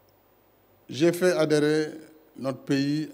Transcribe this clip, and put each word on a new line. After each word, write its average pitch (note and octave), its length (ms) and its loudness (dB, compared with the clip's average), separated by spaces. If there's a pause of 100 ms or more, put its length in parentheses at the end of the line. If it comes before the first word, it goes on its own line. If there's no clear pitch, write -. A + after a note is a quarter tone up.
(880)
j'ai C#3+ 240 2
fait F3 200 2
adhérer D3+ 580 2 (460)
notre B2+ 240 -6
pays C#3+ 540 -2